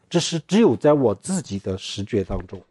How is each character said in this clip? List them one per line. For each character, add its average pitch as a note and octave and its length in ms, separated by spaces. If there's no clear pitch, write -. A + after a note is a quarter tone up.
这 E3+ 80
是 E3 220
只 G#3 200
有 E3+ 140
在 D3 200
我 B2 200
自 F#3 260
己 G2 200
的 F#2+ 180
视 - 240
觉 G2+ 220
当 F#2 240
中。 F#2 120